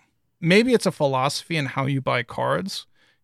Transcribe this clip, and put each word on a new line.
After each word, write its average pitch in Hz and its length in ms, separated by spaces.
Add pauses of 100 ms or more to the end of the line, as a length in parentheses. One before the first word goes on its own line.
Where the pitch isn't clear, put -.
(400)
maybe 202 320
it's 214 140
a 170 60
philosophy 139 640
in 147 100
how 139 180
you 135 160
buy 127 220
cards. 143 640 (380)